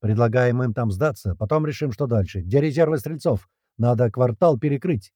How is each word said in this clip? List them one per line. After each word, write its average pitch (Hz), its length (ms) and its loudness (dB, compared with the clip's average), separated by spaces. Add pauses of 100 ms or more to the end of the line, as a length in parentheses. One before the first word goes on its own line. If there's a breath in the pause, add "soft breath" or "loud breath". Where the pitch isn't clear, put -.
Предлагаем 120 640 2
им 123 100 -2
там 117 180 -2
сдаться, 104 440 -2
потом 151 320 -2
решим, 143 260 -4
что 143 140 -4
дальше. 107 340 -2
Где 92 200 0
резервы 156 380 0
стрельцов? 151 500 -2 (280)
Надо 120 340 2
квартал 123 480 2
перекрыть. 143 580 -2